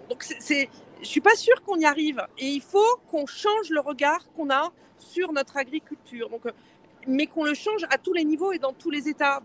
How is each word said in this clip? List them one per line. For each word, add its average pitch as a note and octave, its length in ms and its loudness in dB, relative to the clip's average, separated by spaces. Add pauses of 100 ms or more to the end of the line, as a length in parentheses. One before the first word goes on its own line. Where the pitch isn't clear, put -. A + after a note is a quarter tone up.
Donc B3 140 -8
c'est... C4 180 -10
c'est... C#4 280 0 (320)
Je - 60 -14
suis - 140 0
pas A4 140 8
sûre - 280 4
qu'on F#4+ 140 -4
y D#4+ 80 2
arrive. D4 400 0 (140)
Et C4 80 -4
il C#4 140 -2
faut A4+ 480 2
qu'on D4 180 -4
change G#4 440 -2
le D4+ 100 2
regard D4 400 0 (140)
qu'on D4 160 -4
a D4 220 0 (260)
sur F4 340 -4
notre C#4 240 -2
agriculture. B3+ 720 -8
Donc, A3+ 180 -10
euh, A#3 60 -6 (540)
mais C4+ 200 2
qu'on D#4 180 -2
le D4 100 2
change G4+ 360 -4
à C4+ 80 2
tous F#4 140 -4
les E4+ 120 0
niveaux D#4 280 0
et E4+ 60 -4
dans C4+ 140 -2
tous D#4+ 180 -8
les D4 180 -4
États. C#4+ 360 0